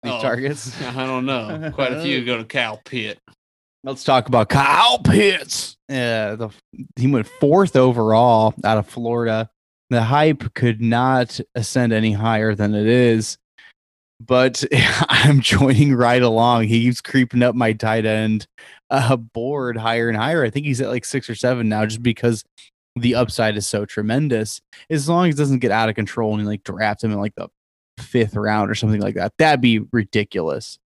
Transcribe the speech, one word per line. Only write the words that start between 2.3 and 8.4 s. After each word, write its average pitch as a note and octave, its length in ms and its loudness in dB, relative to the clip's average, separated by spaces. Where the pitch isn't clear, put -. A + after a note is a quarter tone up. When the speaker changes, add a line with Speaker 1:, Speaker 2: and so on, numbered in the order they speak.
Speaker 2:
to A2+ 80 -10
Kyle A#2 400 -6
Pitt. G#2+ 340 -10
Speaker 1:
Let's C3+ 220 -12
talk C3 240 2
about A#2 200 2
Kyle E3 500 4
Pitts! - 760 0
Yeah, A2+ 460 -2
the, A2 140 -8
he A#2+ 140 2
went A#2 160 2
fourth E3+ 480 2
overall A2+ 800 4